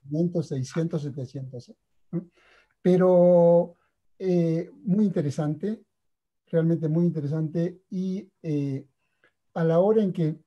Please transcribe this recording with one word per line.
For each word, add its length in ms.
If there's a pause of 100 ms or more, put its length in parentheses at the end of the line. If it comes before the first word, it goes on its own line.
quinientos, 440
seiscientos, 540
setecientos, 720 (380)
¿no? 180 (520)
Pero, 920 (440)
eh, 520 (120)
muy 220
interesante, 760 (640)
realmente 400
muy 180
interesante. 840
Y, 400 (140)
eh, 420 (680)
a 80
la 160
hora 240
en 100
que 340